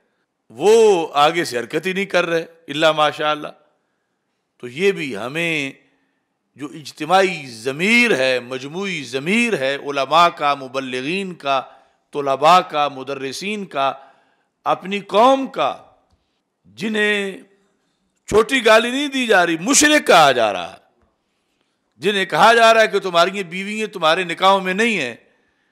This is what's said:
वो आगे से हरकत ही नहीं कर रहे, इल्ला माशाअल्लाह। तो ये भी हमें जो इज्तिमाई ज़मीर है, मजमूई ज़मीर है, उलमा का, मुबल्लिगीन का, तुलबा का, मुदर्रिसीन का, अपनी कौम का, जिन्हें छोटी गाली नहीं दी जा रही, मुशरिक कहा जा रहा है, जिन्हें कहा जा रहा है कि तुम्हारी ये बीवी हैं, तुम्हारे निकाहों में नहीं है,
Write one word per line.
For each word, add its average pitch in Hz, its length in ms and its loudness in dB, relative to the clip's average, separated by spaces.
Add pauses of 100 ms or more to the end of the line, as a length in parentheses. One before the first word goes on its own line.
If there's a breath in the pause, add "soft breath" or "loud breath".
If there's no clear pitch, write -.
(500)
वो 190 540 4 (120)
आगे 160 280 2
से 120 140 -6
हरकत 151 280 -6
ही 185 80 -4
नहीं 190 140 -4
कर 175 160 0
रहे, 165 200 -2 (240)
इल्ला 156 240 2
माशाअल्लाह। 151 580 -2 (1120)
तो 123 60 -12
ये 180 240 0
भी 160 220 -6
हमें 143 720 -6 (720)
जो 135 120 -12
इज्तिमाई 165 800 -2
ज़मीर 165 640 0
है, 131 280 0
मजमूई 147 600 -8
ज़मीर 180 500 -2
है, 139 240 -2
उलमा 139 520 2
का, 147 260 -2
मुबल्लिगीन 135 800 -8
का, 139 240 -4 (560 soft breath)
तुलबा 143 480 4
का, 147 280 -2
मुदर्रिसीन 135 760 -10
का, 139 220 -2 (800 soft breath)
अपनी 180 420 -4
कौम 262 400 4
का, 139 220 -4 (960)
जिन्हें 202 800 -4 (840)
छोटी 220 340 0
गाली 226 280 4
नहीं 277 200 -4
दी 262 160 -4
जा 196 180 4
रही, 165 140 -2
मुशरिक 294 480 2
कहा 151 260 6
जा 113 180 0
रहा 90 160 -6
है, 90 140 -18 (1200)
जिन्हें 196 280 -2
कहा 185 260 6
जा 233 180 6
रहा 226 100 4
है 214 60 2
कि 190 120 -2
तुम्हारी 180 360 0
ये 202 100 -6
बीवी 196 320 -10
हैं, 220 120 -6
तुम्हारे 175 360 0
निकाहों 190 340 2
में 185 140 -4
नहीं 220 220 0
है, 127 160 -4 (600)